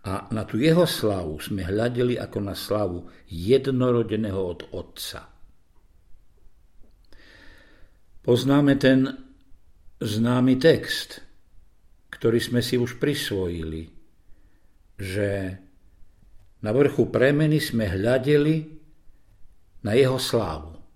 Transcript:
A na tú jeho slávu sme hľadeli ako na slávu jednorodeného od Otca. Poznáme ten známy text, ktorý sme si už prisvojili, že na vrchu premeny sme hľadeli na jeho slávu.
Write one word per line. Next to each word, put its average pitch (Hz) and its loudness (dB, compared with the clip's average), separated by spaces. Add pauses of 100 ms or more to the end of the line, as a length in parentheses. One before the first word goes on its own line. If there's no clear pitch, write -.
A 95 -6
na 110 -4
tú - -2
jeho 160 6
slávu 92 -2
sme 95 -6
hľadeli 123 0
ako 98 -8
na 98 -6
slávu 92 -4 (160)
jednorodeného 113 0
od 87 -6
Otca. - -12 (3000)
Poznáme 139 4
ten 131 4 (960)
známy 123 2
text, - 2 (880)
ktorý 117 2
sme 120 0
si 123 0
už 120 -2
prisvojili, 87 -4 (1040)
že 98 -4 (1300)
na 107 -4
vrchu 135 2
premeny 147 2
sme 113 -2
hľadeli 131 2 (1300)
na 107 0
jeho 131 4
slávu. 82 -4 (180)